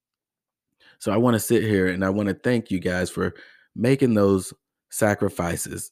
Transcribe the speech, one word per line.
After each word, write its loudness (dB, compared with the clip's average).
So -4
I 0
wanna 4
sit 2
here 2
and -2
I 0
wanna 0
thank -2
you -2
guys -4
for -4
making 2
those 2
sacrifices -2